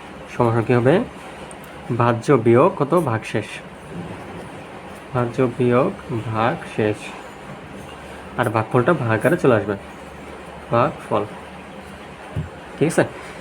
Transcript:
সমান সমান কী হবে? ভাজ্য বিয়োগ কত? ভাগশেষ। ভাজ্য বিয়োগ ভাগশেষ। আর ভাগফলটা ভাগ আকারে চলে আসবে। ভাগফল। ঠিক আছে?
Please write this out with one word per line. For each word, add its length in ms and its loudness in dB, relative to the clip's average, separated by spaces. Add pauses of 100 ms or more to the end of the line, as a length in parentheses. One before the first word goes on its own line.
(340)
সমান 180 4
সমান 160 2
কী 100 4
হবে? 160 6 (1040)
ভাজ্য 260 4 (200)
বিয়োগ 320 8
কত? 140 0 (180)
ভাগশেষ। 380 -2 (1700)
ভাজ্য 220 0 (220)
বিয়োগ 320 4 (420)
ভাগশেষ। 680 0 (1400)
আর 80 4 (100)
ভাগফলটা 360 4 (100)
ভাগ 160 4
আকারে 240 4
চলে 160 8
আসবে। 180 0 (960)
ভাগফল। 500 2 (1500)
ঠিক 160 2
আছে? 120 4 (360)